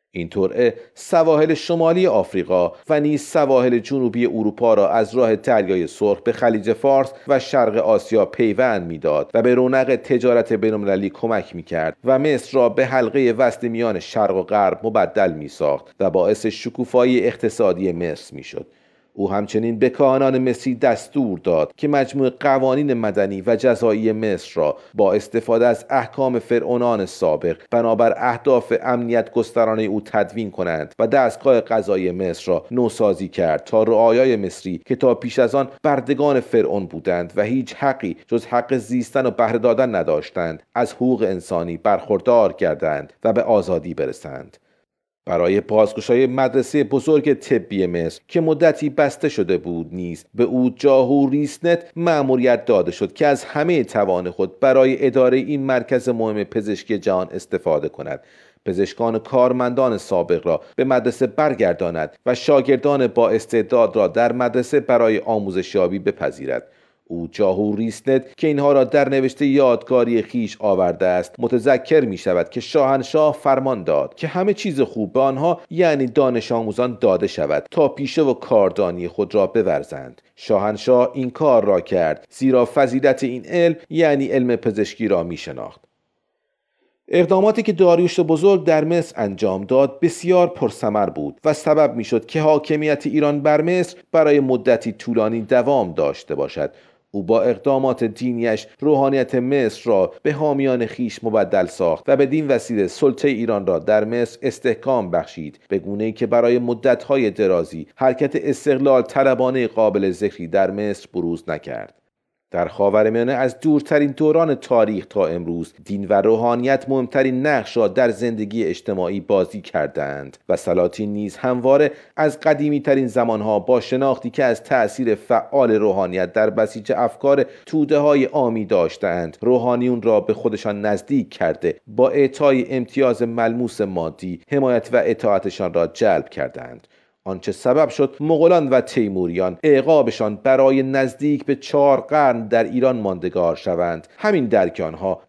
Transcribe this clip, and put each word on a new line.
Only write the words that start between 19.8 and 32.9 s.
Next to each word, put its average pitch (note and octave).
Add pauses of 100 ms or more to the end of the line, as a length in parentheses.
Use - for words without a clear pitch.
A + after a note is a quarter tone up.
کاهنان C3
مصری B2
دستور A#2+
داد D#2+
که D3
مجموع C3+ (100)
قوانین C3+
مدنی G2+
و A#2
جزایی A2
مصر G#2+
را D2+ (180)
با A2
استفاده A2+
از A#2+
احکام B2+
فرعونان A#2+
سابق D#2+ (140)
بنابر A#2
اهداف B2 (100)
امنیت A#2+
گسترانه A2
او G#2
تدوین G#2
کنند E2+
و -
دستگاه B2
قضایی G2
مصر F2+
را D#2+
نوسازی G#2